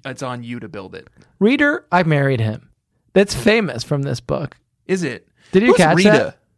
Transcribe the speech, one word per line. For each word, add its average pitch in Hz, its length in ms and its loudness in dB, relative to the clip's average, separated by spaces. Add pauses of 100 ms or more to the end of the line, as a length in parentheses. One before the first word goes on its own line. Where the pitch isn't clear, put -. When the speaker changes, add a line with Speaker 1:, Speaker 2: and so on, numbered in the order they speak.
Speaker 1:
it's 131 200 -12
on 123 180 -10
you 120 160 -10
to 113 100 -14
build 92 280 -14
it. - 100 -18 (320)
Speaker 2:
Reader, 285 540 0
I 180 100 4
married 139 380 2
him. 107 300 -4 (420)
That's 202 200 2
famous 175 520 -2
from 143 180 -4
this 135 160 -6
book. - 380 -6 (300)
Speaker 1:
Is 180 180 -4
it? 127 240 -10 (240)
Speaker 2:
Did 190 100 4
you 240 60 4
Speaker 1:
Who's 403 80 6
Speaker 2:
catch 165 220 4
Speaker 1:
Rita? 196 120 6
Speaker 2:
that? - 280 0 (200)